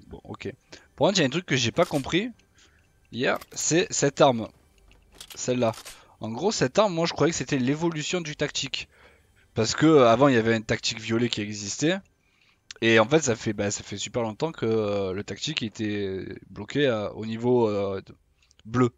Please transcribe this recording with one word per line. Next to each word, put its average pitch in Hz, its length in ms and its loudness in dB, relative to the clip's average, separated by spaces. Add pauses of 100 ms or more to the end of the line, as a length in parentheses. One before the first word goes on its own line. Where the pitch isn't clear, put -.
bon, - 180 -18
ok. - 260 -12 (440)
Par 143 120 2
contre, 196 100 0
il 170 40 4
y - 20 4
a - 20 4
un 123 60 0
truc 175 140 -4
que 151 100 0
j'ai 117 160 0
pas 175 140 2
compris 165 440 -2 (800)
hier, 131 280 -2 (120)
c'est - 380 0
cette - 320 0
arme. 120 260 4 (880)
Celle-là. 123 380 0 (480)
En 110 100 -10
gros, 147 220 -2
cette 135 260 0
arme, 202 160 4
moi, 165 140 0
je - 60 -4
croyais 147 180 2
que - 60 -6
c'était 143 200 -2
l'évolution 151 640 -2
du 151 140 -10
tactique. - 540 -6 (680)
Parce 110 180 0
que, 156 140 4
euh, 139 220 8
avant, 123 180 6
il 131 80 4
y - 20 4
avait 113 160 4
un 110 80 0
tactique 110 380 -4
violet 113 300 0
qui - 120 -6
existait. 104 560 -4 (840)
Et 113 180 6
en 110 100 4
fait, 156 120 4
ça 113 140 -2
fait, 110 180 -4
bah, 101 180 -2
ça - 100 -8
fait - 160 -12
super 113 240 -6
longtemps 113 300 -6
que, 123 160 -4
euh, 101 460 0
le 98 100 -6
tactique 147 400 -8
était 101 640 -6 (240)
bloqué 101 340 -4
à, 107 300 -2
au 107 100 -10
niveau, 117 420 2
euh, 98 380 -4
de, - 100 -20 (500)
bleu. 120 320 2